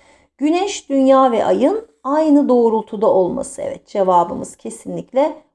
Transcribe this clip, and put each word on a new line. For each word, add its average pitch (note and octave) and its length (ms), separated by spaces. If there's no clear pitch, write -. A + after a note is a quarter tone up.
Güneş, F4+ 500
dünya C4+ 440
ve A3 120
ayın C#4+ 420
aynı C#4+ 440
doğrultuda A3 580
olması. - 560
Evet, - 240
cevabımız F#3 720
kesinlikle A#3 800